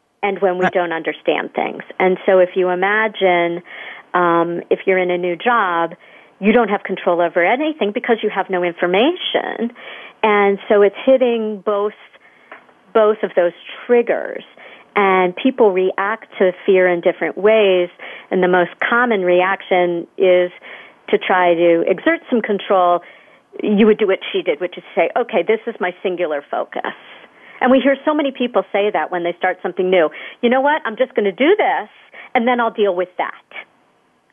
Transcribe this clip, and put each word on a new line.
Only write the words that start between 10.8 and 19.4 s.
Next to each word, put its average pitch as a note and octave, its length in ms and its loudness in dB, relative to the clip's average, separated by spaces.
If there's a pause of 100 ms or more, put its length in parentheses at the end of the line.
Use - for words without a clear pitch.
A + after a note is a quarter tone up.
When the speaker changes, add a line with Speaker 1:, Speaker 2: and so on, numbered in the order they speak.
Speaker 1:
it's G3+ 140 4 (100)
hitting A#3 540 2
both, G#3 340 -4 (1000)
both G#3+ 280 2
of - 140 -6
those F3 180 2 (320)
triggers. A#3 600 0 (500)
And F#3 400 2
people C4 360 2
react F#3+ 540 -2 (140)
to F#3 140 2 (120)
fear F#3 220 4
in F3 140 0
different E3+ 360 -2
ways. F#3+ 520 2 (420)
And F#3+ 100 0
the F#3 60 4
most F3+ 320 2
common A#3 440 0
reaction F3+ 840 0 (100)